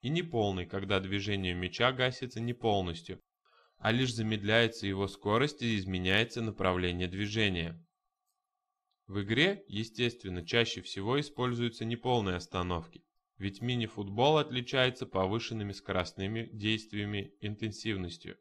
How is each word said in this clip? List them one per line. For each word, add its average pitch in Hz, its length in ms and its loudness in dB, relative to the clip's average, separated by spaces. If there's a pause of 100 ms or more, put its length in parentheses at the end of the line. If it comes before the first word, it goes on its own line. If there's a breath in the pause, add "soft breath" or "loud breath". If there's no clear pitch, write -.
и 123 60 -4
неполный, 117 580 0
когда 98 340 0
движение 98 540 -2
мяча 92 380 0
гасится 127 480 -2
не 120 120 -4
полностью, 95 680 -2 (580 soft breath)
а 113 140 2
лишь 123 200 2
замедляется 110 760 2
его 98 220 0
скорость 120 540 0
и 113 160 2
изменяется 95 640 2
направление 92 680 0
движения. 95 760 -2 (1200)
В 98 160 -2
игре, 143 460 2
естественно, 104 760 -4
чаще 117 380 2
всего 110 360 -2
используются 120 680 -2
неполные 117 520 0
остановки, 87 680 -4 (340)
ведь 98 220 -6
мини-футбол 120 760 2
отличается 127 680 0
повышенными 101 680 0
скоростными 98 800 -2
действиями 104 880 -2
интенсивностью. 101 1000 -6